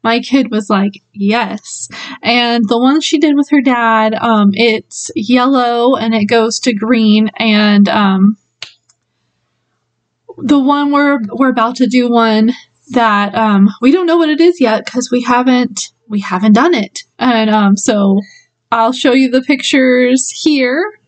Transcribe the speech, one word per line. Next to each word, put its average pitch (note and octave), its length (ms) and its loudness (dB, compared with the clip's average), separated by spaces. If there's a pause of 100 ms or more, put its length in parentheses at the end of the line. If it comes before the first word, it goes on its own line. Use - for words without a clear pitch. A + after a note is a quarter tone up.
my A#3 180 -2
kid B3+ 300 -2
was G#3 200 -4
like, G3+ 320 -2 (120)
"Yes." G#3 760 -6 (340)
And A#3+ 440 0
the A#3 120 0
one C4+ 220 2
she D#4 180 -2
did D4+ 160 2
with C#4+ 140 0
her C#4+ 120 2
dad, A3+ 540 0
um, G#3+ 380 2
it's - 600 -4
yellow B3 800 0
and A3+ 200 -2
it G#3+ 100 0
goes A3+ 360 0
to B3 120 -2
green, A3 640 2
and, G#3 520 2
um, G3 480 2 (2000)
the C#4+ 160 2
one C#4+ 320 0
we're, C#4+ 280 0 (120)
we're C4 180 0
about B3 280 -2
to B3+ 100 0
do A#3+ 220 0
one A3+ 440 2 (360)
that, G#3 460 0
um, G#3+ 340 2 (120)
we B3+ 100 4
don't F4+ 140 0
know E4 120 2
what D#4+ 120 2
it D4+ 120 0
is F4 180 2
yet A3 260 0
'cause B3 260 -6
we B3 100 0
haven't, B3 680 -2 (180)
we G#3 120 -4
haven't G3 340 0
done D4+ 200 4
it. - 300 -6 (160)
And, A3+ 300 0
um, G#3 280 2
so G3+ 420 0 (520)
I'll A3+ 220 0
show B3+ 200 0
you C4+ 160 2
the B3+ 120 0
pictures B3+ 880 0
here. D4+ 800 -2